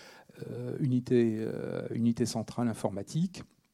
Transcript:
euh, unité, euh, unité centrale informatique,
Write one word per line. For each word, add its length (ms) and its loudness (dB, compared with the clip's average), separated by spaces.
euh, 320 -6
unité, 600 4
euh, 500 -4
unité 340 2
centrale 440 -2
informatique, 760 -2